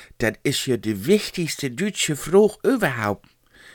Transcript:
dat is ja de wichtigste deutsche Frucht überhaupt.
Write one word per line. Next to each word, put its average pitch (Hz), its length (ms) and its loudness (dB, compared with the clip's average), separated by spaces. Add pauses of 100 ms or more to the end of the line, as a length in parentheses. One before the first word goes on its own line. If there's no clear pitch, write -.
(160)
dat 110 260 -2
is - 220 -2
ja 123 140 0
de 104 260 -4
wichtigste 165 640 0
deutsche 160 460 -4
Frucht 196 480 2
überhaupt. 131 640 0 (460)